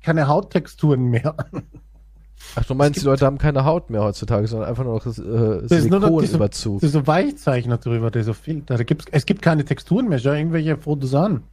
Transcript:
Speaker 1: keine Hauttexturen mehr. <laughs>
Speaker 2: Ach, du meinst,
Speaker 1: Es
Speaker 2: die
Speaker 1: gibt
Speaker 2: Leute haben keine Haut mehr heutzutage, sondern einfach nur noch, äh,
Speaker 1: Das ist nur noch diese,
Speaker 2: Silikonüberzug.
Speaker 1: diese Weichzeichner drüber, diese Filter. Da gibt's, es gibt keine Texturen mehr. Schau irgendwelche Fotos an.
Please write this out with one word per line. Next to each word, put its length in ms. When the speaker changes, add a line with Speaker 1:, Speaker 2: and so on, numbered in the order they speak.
Speaker 1:
keine 240
Hauttexturen 760
mehr. 300
<laughs> 560
Speaker 2:
Ach, 100
du 100
meinst, 220
Speaker 1:
Es 40
Speaker 2:
die 40
Speaker 1:
gibt 0
Speaker 2:
Leute 200
haben 140
keine 260
Haut 240
mehr 140
heutzutage, 440
sondern 220
einfach 140
nur 100
noch, 140
äh, 600
Speaker 1:
Das 40
ist 180
nur 100
noch 100
diese, 240
Speaker 2:
Silikonüberzug. 480
Speaker 1:
diese 260
Weichzeichner 720
drüber, 320
diese 240
Filter. 420
Da 60
gibt's, 280
es 140
gibt 160
keine 240
Texturen 420
mehr. 120
Schau 140
irgendwelche 440
Fotos 380
an. 380